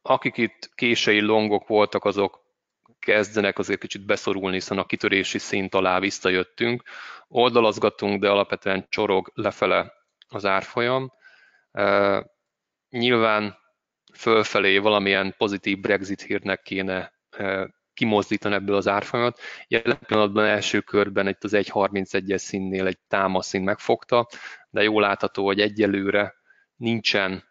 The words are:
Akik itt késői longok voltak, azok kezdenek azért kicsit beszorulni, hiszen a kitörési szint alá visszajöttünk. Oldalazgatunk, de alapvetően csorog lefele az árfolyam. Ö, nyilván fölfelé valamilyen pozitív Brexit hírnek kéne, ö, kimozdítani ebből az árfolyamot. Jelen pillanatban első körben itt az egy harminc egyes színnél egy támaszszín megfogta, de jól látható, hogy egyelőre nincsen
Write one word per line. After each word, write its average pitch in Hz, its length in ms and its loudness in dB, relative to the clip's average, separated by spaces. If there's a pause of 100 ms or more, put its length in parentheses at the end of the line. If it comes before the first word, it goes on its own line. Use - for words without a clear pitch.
Akik - 360 -2
itt - 380 -2
késői 110 460 2
longok 107 460 2
voltak, 107 380 2
azok 101 380 -2 (560)
kezdenek 101 580 0
azért 98 220 -2
kicsit 98 260 -12
beszorulni, 98 480 -2
hiszen 95 240 -4
a 95 80 -2
kitörési 98 520 -2
szint 98 380 -6
alá 92 240 2
visszajöttünk. 95 840 -2 (440)
Oldalazgatunk, 110 920 2
de 101 80 2
alapvetően 98 600 0
csorog 98 440 0
lefele 95 600 0 (340)
az 101 180 -10
árfolyam. 120 680 -2 (580)
Ö, 101 480 2 (680)
nyilván 113 680 0 (560)
fölfelé 104 640 2
valamilyen 98 600 2
pozitív 101 420 -2
Brexit 98 420 -2
hírnek 98 400 -4
kéne, 95 520 -6 (160)
ö, 95 360 -6 (280)
kimozdítani 104 640 0
ebből 98 200 -2
az 98 120 0
árfolyamot. 120 520 -2 (280)
Jelen 117 400 0
pillanatban 107 380 2
első 104 360 0
körben 101 460 0
itt - 160 -4
az 101 100 -4
egy 101 160 0
harminc 98 440 -2
egyes 95 280 -2
színnél 95 460 -4
egy 92 200 -6
támaszszín 95 560 -2
megfogta, 117 640 0 (420)
de 104 140 0
jól 107 180 2
látható, 101 440 -2
hogy 98 160 2
egyelőre 101 760 0 (400)
nincsen 104 760 -2